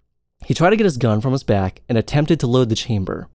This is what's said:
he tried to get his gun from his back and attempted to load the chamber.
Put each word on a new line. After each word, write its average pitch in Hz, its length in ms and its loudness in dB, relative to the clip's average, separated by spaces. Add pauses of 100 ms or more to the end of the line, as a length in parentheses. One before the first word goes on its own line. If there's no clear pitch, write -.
(480)
he - 60 0
tried 240 160 2
to 220 80 2
get 214 80 2
his 156 100 2
gun 113 240 0
from 131 140 -2
his 135 100 -4
back 98 460 -2
and 117 80 0
attempted 151 420 0
to 127 80 0
load 123 220 2
the 110 60 0
chamber. 98 520 -4 (100)